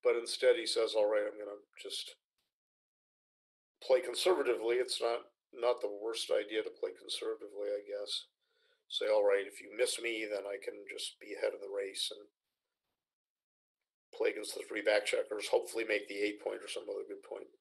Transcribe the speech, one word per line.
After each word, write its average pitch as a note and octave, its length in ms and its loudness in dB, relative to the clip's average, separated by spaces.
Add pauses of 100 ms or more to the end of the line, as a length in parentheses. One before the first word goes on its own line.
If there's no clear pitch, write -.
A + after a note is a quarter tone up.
But A#2+ 120 6
instead A#2+ 400 4
he A2+ 100 -2
says, A2 300 2
"All G#2 140 6
right, G#2 160 2
I'm G#2 120 -6
gonna G#2 240 -10 (200)
just - 340 -8 (1700)
play B2+ 180 6
conservatively." B2 760 2
It's B2 240 -2
not, B2 260 -2 (260)
not B2 280 2
the G2+ 100 -2
worst A2 400 -4
idea G#2+ 320 0
to - 160 -8
play F#2+ 180 -4
conservatively, G#2 760 -6
I G#2 100 -4
guess. G2+ 480 -6 (560)
Say, G#2+ 240 0
"All G#2+ 140 8
right, G2+ 200 6
if - 140 -14
you G2+ 160 -16
miss A#2+ 240 2
me, A2+ 300 -2
then G2+ 180 -4
I G2+ 160 -6
can G#2 260 -10
just - 300 -8
be G#2+ 140 -12
ahead G#2+ 200 0
of G2+ 80 -12
the G2 120 -10
race G2 400 -4
and G#2 100 -16 (1900)
play A2 160 2
against G#2 240 -8
the - 80 -8
three G#2+ 180 -6
back G#2 240 4
checkers, G#2+ 460 0
hopefully A#2 320 2
make G#2+ 240 0
the G2+ 140 -4
eight G#2 180 0
point - 240 -4
or - 80 -10
some G#2 160 -8
other G2 200 -4
good G2 200 -12
point." G2 340 -10